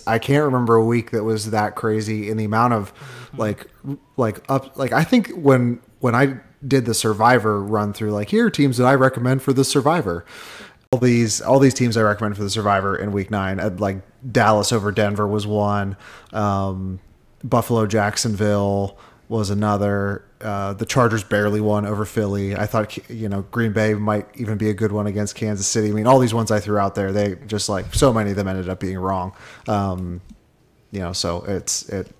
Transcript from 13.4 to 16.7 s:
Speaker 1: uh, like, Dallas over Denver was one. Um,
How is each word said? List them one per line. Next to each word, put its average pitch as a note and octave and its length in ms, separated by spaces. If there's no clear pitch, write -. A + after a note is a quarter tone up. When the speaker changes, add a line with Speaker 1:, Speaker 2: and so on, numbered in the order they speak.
Speaker 1:
uh, F2+ 80
like, G2 220
Dallas G#2+ 440
over G#2 180
Denver G#2 340
was G#2 220
one. G2+ 480
Um, G2 680